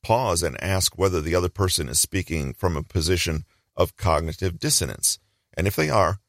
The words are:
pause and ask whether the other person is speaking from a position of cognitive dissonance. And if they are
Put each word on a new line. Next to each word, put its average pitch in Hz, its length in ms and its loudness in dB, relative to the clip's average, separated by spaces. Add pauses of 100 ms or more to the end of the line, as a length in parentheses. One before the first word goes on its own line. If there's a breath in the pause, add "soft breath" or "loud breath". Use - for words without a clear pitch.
pause 110 380 2
and 76 200 -4
ask 95 340 0
whether 90 240 2
the 82 140 -2
other 90 140 2
person 90 400 0
is 64 100 -2
speaking 80 560 -2
from 90 220 0
a 73 80 -4
position 85 600 0 (320)
of - 200 0
cognitive 82 640 0
dissonance. - 580 -2 (360)
And 90 120 0
if 104 80 0
they 151 160 0
are 101 380 2